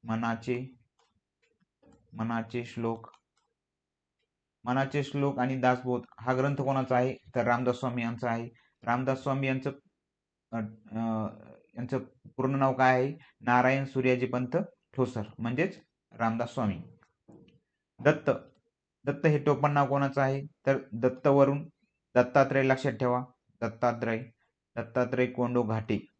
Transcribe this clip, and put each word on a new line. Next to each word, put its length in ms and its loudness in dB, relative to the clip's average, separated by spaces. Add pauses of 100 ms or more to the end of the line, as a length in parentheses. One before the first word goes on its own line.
मनाचे, 680 -4 (1400)
मनाचे 520 -6
श्लोक, 460 -6 (1500)
मनाचे 400 0
श्लोक 340 -2
आणि 220 0
दासबोध 420 2 (180)
हा 160 0
ग्रंथ 180 2
कोणाचा 420 0
आहे? 180 2
तर 300 -4
रामदास 320 2
स्वामी 260 -4
यांचा 280 -4
आहे. 180 -4 (340)
रामदास 400 -2
स्वामी 240 -2
यांचं, 240 -2 (800)
अ, 40 -6 (360)
अ, 340 -2 (500)
यांचं 220 -4 (380)
पूर्ण 180 0
नाव 180 2
काय 300 4
आहे? 140 -2 (240)
नारायण 440 4
सूर्याजीपंत 720 0 (400)
ठोसर, 260 -2 (160)
म्हणजेच 420 -2 (320)
रामदास 420 -2
स्वामी. 280 -2 (1200)
दत्त, 300 2 (760)
दत्त 220 -2
हे 120 4
टोपण 340 2
नाव 160 2
कोणाचं 320 0
आहे? 220 0 (240)
तर 120 2 (140)
दत्तवरून 760 2 (460)
दत्तात्रय 480 4
लक्षात 300 2
ठेवा, 320 0 (360)
दत्तात्रय, 640 -2 (520)
दत्तात्रय 500 0
कोंडो 360 0
घाटे 440 -2 (120)